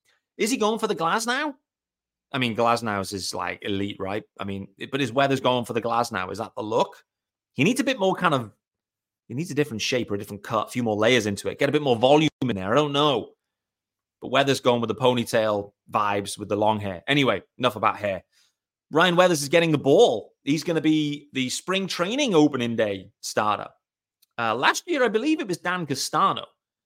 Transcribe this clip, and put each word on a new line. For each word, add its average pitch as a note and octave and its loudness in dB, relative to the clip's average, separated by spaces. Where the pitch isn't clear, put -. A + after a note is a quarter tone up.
Is A3 0
he C4 -2
going G#3+ 0
for A3 -2
the G3 -2
Glasnow? A3+ -2
I C3+ -4
mean, A#2+ 0
Glasnow's A2+ 0
is, F#2 -8
like, F2+ -8
elite, G2+ -4
right? F#2+ -6
I - -8
mean, G2 -8
it, - -12
but C#3 -4
is A#2+ -2
Weathers C3+ 2
going B2+ 0
for A#2+ -8
the A2+ -2
Glasnow? A2+ -2
Is G2 -8
that G#2+ -10
the A2 -8
look? A2+ -2
He C3 0
needs A#3+ 2
a A#3+ -2
bit C4 -2
more F#3+ 2
kind F3 0
of, A#2 -4
he G#2+ -12
needs D#3 -6
a C3+ -8
different C3+ -2
shape B2 -2
or G2+ -2
a - -6
different G2+ -12
cut, A2 -2
a - -18
few B2 -4
more G#2+ 0
layers A2 4
into G2+ -4
it, - -6
get C#3 2
a - -2
bit D3+ 0
more C3+ 2
volume C#3+ 6
in A#2+ 0
there. F#2+ -4
I A#2+ 2
don't D3 2
know. C#3 0
But - -10
Weathers C3+ 2
going A#2+ 2
with A2+ -2
the G#2 -2
ponytail A2 0
vibes G#2 -2
with G#2 -10
the G#2 0
long G#2+ 2
hair. F#2+ -8
Anyway, B2+ 2
enough A#2 -2
about G#2 0
hair. G2 -4
Ryan E3+ 4
Weathers F3+ 4
is C#3 -6
getting E3+ 4
the D3 4
ball. C#3 4
He's D#3 -2
gonna D#3+ 0
be D3 0
the C3 -4
spring F#3+ -4
training A3 -2
opening C3 4
day G2+ -2
starter. G#2+ -2
Uh, A2+ 0
last E3+ 0
year, D4 0
I B3 2
believe B3+ 0
it C4+ -6
was F3 -4
Dan F3+ -4
Castano. D3+ -2